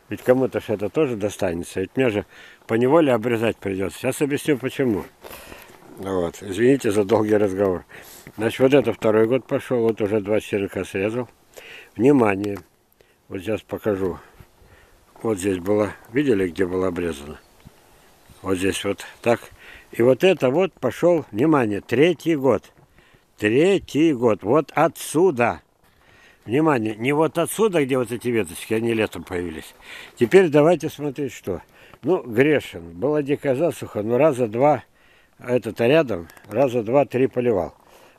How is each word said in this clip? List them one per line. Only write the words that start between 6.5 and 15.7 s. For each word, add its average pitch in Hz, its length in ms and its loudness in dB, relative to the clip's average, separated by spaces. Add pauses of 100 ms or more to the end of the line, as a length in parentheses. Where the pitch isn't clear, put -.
за 104 140 2
долгий 107 320 2
разговор. 95 480 0 (520)
Значит, 110 240 -4
вот 131 140 4
это 117 180 4
второй 110 340 2
год 123 200 -2
пошел. - 360 -2
Вот 113 200 0
уже 104 180 0
два 101 200 0
черенка 98 440 -4
срезал. 110 440 -4 (680)
Внимание. 104 640 2 (680)
Вот 98 120 -10
сейчас 101 220 -4
покажу. 95 560 -4 (1040)
Вот 110 160 -2
здесь 92 200 -2
было. 101 340 -2 (200)